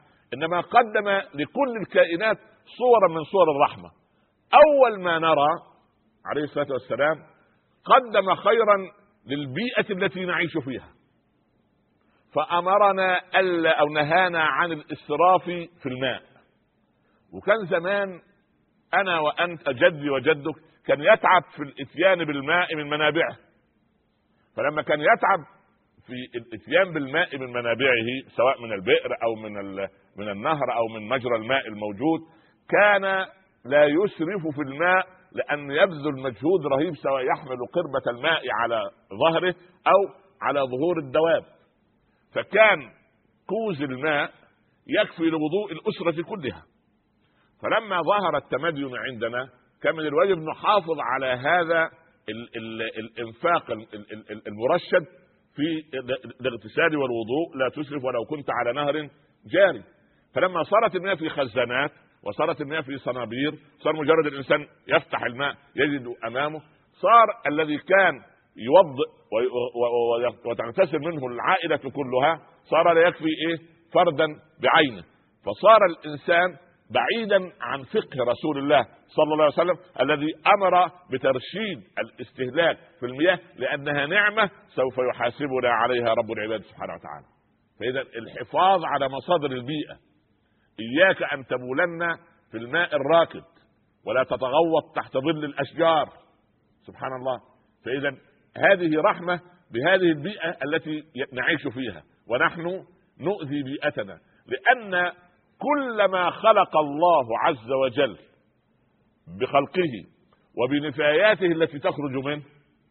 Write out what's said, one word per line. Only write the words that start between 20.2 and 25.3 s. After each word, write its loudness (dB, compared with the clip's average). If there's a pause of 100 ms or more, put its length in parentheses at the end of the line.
كان 2
يتعب 4 (140)
في -10
الإتيان -2
بالماء -2
من -6
منابعه، 0 (1200)
فلما -2
كان 0
يتعب 2 (680)